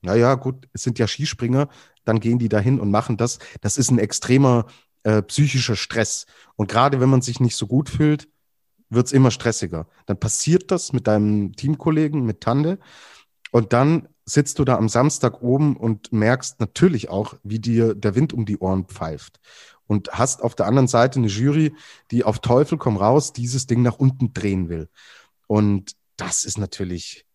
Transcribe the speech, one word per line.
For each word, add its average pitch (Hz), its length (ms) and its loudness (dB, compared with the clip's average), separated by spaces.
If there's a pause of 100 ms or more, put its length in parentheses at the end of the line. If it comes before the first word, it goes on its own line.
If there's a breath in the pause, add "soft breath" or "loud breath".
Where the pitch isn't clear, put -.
„Na 92 140 0
ja, 120 180 4
gut, 131 380 -8
es - 100 -14
sind 120 160 -4
ja 113 80 2
Skispringer, 135 600 -2 (360 soft breath)
dann 113 140 2
gehen 117 200 0
die 117 100 -2
dahin 107 320 2
und 101 100 -2
machen 107 260 0
das“, 117 220 -2 (220 loud breath)
das - 180 -4
ist 131 120 0
ein 120 100 4
extremer, 123 680 2 (380 soft breath)
äh, 107 180 2
psychischer 127 540 0
Stress. - 500 -4 (300 soft breath)
Und 101 120 -2
gerade 131 320 2
wenn 131 80 4
man 131 140 4
sich 123 160 -8
nicht 120 160 0
so 104 140 -6
gut 131 200 0
fühlt, 151 400 0 (600)
wird's 123 240 0
immer 131 180 6
stressiger. 87 560 -4 (200 soft breath)
Dann 98 120 -4
passiert - 520 -2
das - 220 -4
mit 123 140 -2
deinem 104 480 0
Teamkollegen, 151 720 -2
mit 110 160 -4
Tande. 151 380 0 (760 loud breath)
Und 113 200 4
dann 139 360 2 (160)
sitzt - 340 0
du 143 60 2
da 127 120 2
am 107 120 2
Samstag 127 540 0
oben 139 340 2
und 110 360 -4
merkst 113 480 0
natürlich 147 480 0
auch, 98 340 -6
wie 107 180 -6
dir 113 340 2
der 101 220 -2
Wind 143 160 0
um 113 120 -4
die 101 140 -4
Ohren 95 280 -2
pfeift. - 540 -12 (460 loud breath)
Und 101 260 -2
hast - 300 -2
auf 117 140 -4
der 98 100 0
anderen 127 220 4
Seite 127 320 2
eine 113 80 2
Jury, 143 460 0 (360 loud breath)
die 120 140 0
auf 110 160 -2
Teufel 139 360 2
komm 117 200 -2
raus 117 360 2
dieses 123 340 -6
Ding 120 160 0
nach 120 160 0
unten 131 340 0
drehen 95 360 -4
will. 82 200 -8 (580 soft breath)
Und 101 460 0 (240)
das - 280 -6
ist 107 140 -8
natürlich 92 680 -10 (100)